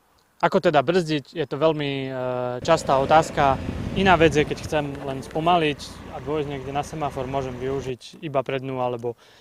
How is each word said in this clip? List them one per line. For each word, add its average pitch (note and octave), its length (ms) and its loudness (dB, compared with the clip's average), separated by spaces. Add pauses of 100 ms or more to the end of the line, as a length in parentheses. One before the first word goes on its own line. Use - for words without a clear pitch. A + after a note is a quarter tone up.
(400)
Ako F3 240 2
teda E3+ 160 4
brzdiť? D#3 560 0
Je D#3+ 80 -4
to C#3 160 -6
veľmi, D3+ 320 2 (160)
e, - 20 -8 (540)
častá D#3 360 4
otázka. C#3+ 600 4 (360)
Iná F#3+ 240 6
vec D#3 160 6
je, D3 80 4
keď C#3+ 200 -6
chcem D3+ 220 -2 (220)
len C3+ 160 -6
spomaliť D#3+ 560 2 (360)
a C#3 80 -12
dôjsť C#3+ 240 -4
niekde C#3 240 -10
na C#3+ 120 -4
semafor, C#3 440 -6
môžem C3 320 -4
využiť C3 640 -8
iba C#3+ 200 -2
prednú C3 400 -4
alebo A#2+ 360 -4 (220)